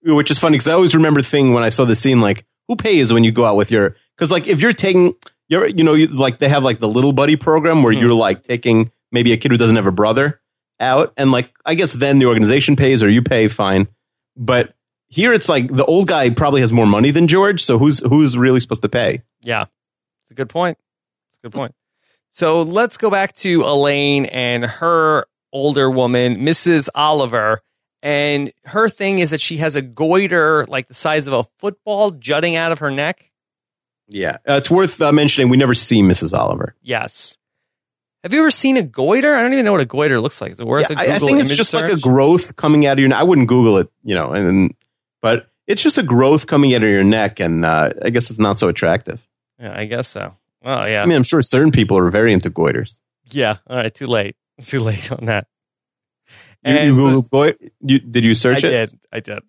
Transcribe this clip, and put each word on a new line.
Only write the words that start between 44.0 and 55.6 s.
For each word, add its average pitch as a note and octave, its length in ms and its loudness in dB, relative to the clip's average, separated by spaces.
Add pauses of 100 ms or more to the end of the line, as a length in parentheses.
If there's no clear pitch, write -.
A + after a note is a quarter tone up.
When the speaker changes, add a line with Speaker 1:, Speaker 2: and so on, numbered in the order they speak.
Speaker 1:
you G#2 100 -6
know, D2+ 200 -4
and, F#2+ 420 0 (460)
but A#2 260 -2 (180)
it's G#3 160 -2
just - 160 0
a B3 60 -2
growth C3+ 420 2
coming C#3+ 300 2
out A2 80 0
of G#2+ 60 2
your G2 140 2
neck, G#2 360 0
and, E2 260 -2
uh, D#2 260 0 (120)
I A2 80 -2
guess A#2 180 -2
it's A2 100 -12
not G2+ 200 0
so F#2 80 0
attractive. - 600 -4 (320)
Speaker 2:
Yeah, G2+ 160 -16
I G#2 100 -10
guess A#2+ 220 -10
so. F#2+ 280 -14 (280)
Well, A#2+ 240 -6
yeah. G#2+ 140 -2
Speaker 1:
I G#2+ 60 0
mean, D#3 100 2
I'm C3 60 2
sure D#3+ 180 0
certain D3 300 2
people G2+ 260 2
are F2+ 140 2
very G#2+ 220 2
into F2+ 180 -2
goiters. - 480 -4 (320)
Speaker 2:
Yeah, A2+ 260 -4 (100)
all B2+ 100 -8
right, A2+ 160 -6
too C#3 140 -14
late. G#2+ 280 -4 (120)
<laughs> - 140 -20
Too C3 180 -6
late A2 320 -6
on - 140 -10
that. A2 220 -4 (1160)